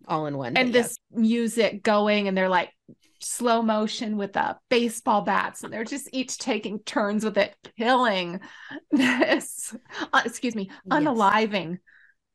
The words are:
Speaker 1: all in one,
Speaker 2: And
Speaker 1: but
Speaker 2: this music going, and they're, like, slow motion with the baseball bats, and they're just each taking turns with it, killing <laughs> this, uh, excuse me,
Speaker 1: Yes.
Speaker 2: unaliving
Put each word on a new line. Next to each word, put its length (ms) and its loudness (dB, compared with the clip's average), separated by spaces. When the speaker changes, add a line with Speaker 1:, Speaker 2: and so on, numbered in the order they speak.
Speaker 1:
all 200 -2
in 100 -4
one, 180 -4
Speaker 2:
And 160 2
Speaker 1:
but 20 -4
Speaker 2:
this 140 -6
music 720 2
going, 460 4
and 80 0
they're, 120 2
like, 200 2
slow 360 2
motion 560 -2
with 160 -4
the 240 0
baseball 520 2
bats, 420 -2
and 80 -12
they're 140 -6
just 260 -10
each 260 -6
taking 420 -4
turns 440 -2
with 140 -2
it, 180 0
killing 640 0
<laughs> 260 -14
this, 840 0
uh, 140 4
excuse 300 -4
me, 140 -6
Speaker 1:
Yes. 180 2
Speaker 2:
unaliving 760 2